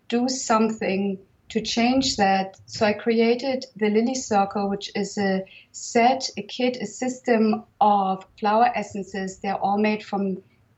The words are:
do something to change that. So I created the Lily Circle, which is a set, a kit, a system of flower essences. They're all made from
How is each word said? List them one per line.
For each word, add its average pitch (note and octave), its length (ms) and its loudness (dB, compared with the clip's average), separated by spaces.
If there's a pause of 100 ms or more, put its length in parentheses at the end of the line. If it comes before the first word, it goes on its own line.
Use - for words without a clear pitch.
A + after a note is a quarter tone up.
do A#3+ 220 0
something G3+ 880 0 (320)
to A3 120 -2
change B3 560 0
that. F#3+ 480 2
So - 200 -2
I G#3 80 4
created A#3+ 720 0 (100)
the G#3+ 140 0
Lily A#3 260 2
Circle, G3+ 540 0
which G3 260 -6
is G3 220 -4
a F#3+ 260 0 (280)
set, B3 640 2
a G3+ 40 -6
kit, B3 400 -4
a G3+ 40 -4
system A3 800 0 (160)
of G3 460 2 (140)
flower A3 340 4
essences. F#3+ 640 -8
They're G3 260 -4
all G3+ 120 0
made G#3+ 260 0
from G3 380 -4 (360)